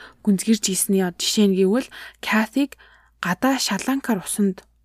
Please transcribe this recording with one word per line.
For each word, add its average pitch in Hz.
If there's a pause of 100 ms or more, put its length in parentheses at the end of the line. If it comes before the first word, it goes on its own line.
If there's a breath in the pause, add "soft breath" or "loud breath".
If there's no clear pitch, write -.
(220 loud breath)
гүнзгэрч 208
ийсний 190
жишээ -
нь 190
гэвэл 196 (320 loud breath)
Kathy-г 226 (480 soft breath)
гадаа 254
шаланкаар 226
усанд, - (180)